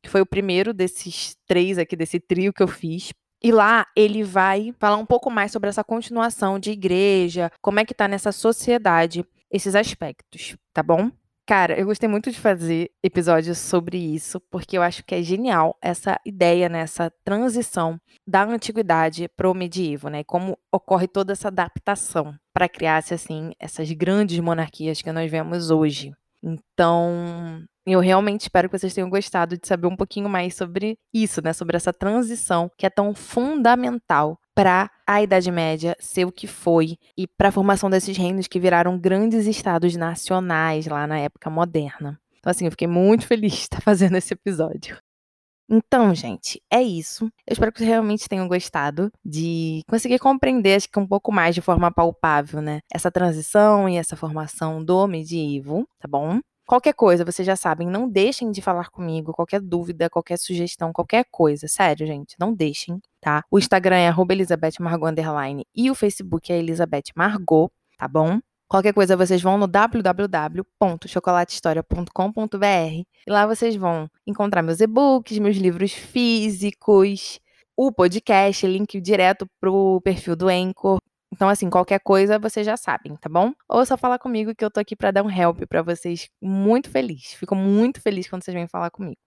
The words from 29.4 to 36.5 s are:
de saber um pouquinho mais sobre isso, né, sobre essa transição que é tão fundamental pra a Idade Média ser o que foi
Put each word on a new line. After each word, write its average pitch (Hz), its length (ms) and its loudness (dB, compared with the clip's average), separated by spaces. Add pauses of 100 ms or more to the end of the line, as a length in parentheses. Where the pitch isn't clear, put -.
de - 80 -16
saber 175 220 0
um 185 80 -2
pouquinho 202 320 -4
mais 180 260 -2
sobre 190 420 -6 (160)
isso, 220 300 -2
né, 160 100 -2
sobre 175 240 -4
essa 170 160 -2
transição 202 840 -2
que - 80 -2
é 190 40 2
tão 202 240 0
fundamental 240 1200 0 (160)
pra 190 360 4 (160)
a 208 160 4
Idade 185 280 4
Média 165 480 -2
ser - 280 -2
o 180 60 -8
que - 140 -16
foi 165 520 2 (180)